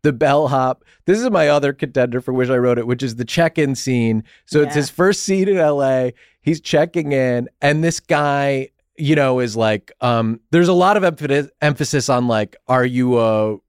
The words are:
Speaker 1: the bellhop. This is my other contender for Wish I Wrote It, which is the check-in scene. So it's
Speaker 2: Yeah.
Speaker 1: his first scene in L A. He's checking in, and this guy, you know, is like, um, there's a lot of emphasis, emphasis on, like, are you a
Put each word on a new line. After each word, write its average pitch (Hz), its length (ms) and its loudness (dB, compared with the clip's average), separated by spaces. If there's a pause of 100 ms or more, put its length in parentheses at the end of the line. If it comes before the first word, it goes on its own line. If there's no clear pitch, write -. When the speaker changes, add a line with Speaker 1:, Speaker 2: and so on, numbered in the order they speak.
Speaker 1:
the 147 100 2
bellhop. 135 720 0 (220)
This 196 140 2
is 247 100 0
my 165 180 2
other 143 240 2
contender 127 480 -2
for 127 140 -6
Wish 127 160 0
I 131 80 2
Wrote 123 200 2
It, 113 80 -4
which 123 160 -2
is 117 140 -6
the 120 80 -6
check-in 156 500 0
scene. 117 500 -2 (220)
So 147 140 0
it's 143 100 2
Speaker 2:
Yeah. 151 120 -2
Speaker 1:
his 131 80 -6
first 185 320 0
scene 190 260 0
in 196 100 2
L 147 240 2
A. 131 300 0 (280)
He's 156 200 -2
checking 156 520 -2
in, 127 360 -2 (120)
and 151 240 0
this 165 160 -2
guy, 139 680 -2 (260)
you 151 180 0
know, 131 240 2
is 113 180 -4
like, 110 440 -2
um, 117 400 0 (100)
there's 170 180 4
a 185 40 2
lot 180 240 4
of 190 80 -2
emphasis, 143 460 -2 (100)
emphasis 147 480 -2
on, 123 200 0
like, 110 280 -2 (100)
are 127 180 2
you 123 360 0
a 107 380 0 (100)